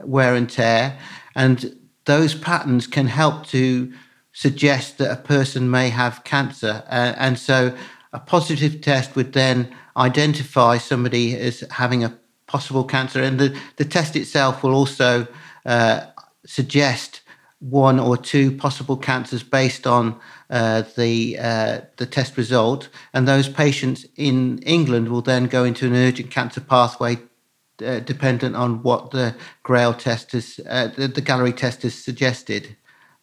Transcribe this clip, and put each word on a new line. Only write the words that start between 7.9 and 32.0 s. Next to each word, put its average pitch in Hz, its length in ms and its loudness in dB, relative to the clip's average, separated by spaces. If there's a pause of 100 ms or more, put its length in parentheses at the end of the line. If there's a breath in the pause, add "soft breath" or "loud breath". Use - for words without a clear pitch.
a - 80 -12
positive 151 640 0
test 135 340 0
would 131 160 -2
then 127 420 0 (220 loud breath)
identify 127 800 2
somebody 120 580 0
as 120 360 -6
having 123 340 0
a 117 120 -6 (300)
possible 135 380 -2
cancer. 131 380 -2
And 131 180 0
the, 139 180 2 (180 loud breath)
the 156 100 -2
test 156 280 -2
itself 135 480 0
will 135 120 2
also, 127 520 2 (380 loud breath)
uh, 117 380 2 (420)
suggest - 800 -2 (380 soft breath)
one 135 380 4
or 123 200 2
two 135 340 0
possible 135 460 -6
cancers 127 440 -4
based 131 440 0
on, 120 280 2 (360 loud breath)
uh, 113 320 0 (160)
the, 117 420 0
uh, 113 400 -2 (160)
the 127 80 -6
test 131 320 -4
result. 123 540 0 (240 loud breath)
And 127 120 4
those 135 220 4
patients 139 560 0 (120)
in 127 420 0
England 127 500 0
will 120 140 -2
then 127 240 2
go 127 180 2
into 123 220 -2
an 123 80 2
urgent 127 360 0
cancer 127 300 -4
pathway, 120 560 2 (680)
uh, 120 180 -4
dependent 127 540 -2
on 117 280 -2
what 123 300 0
the 123 220 -2 (280 loud breath)
Grail 120 320 2
test 117 400 -6
is, - 340 -8
uh, 120 200 -2
the, 135 200 -6
the 135 140 -4
Gallery 127 320 0
test 123 300 -6
has 117 100 -4
suggested. 120 840 -6 (460 soft breath)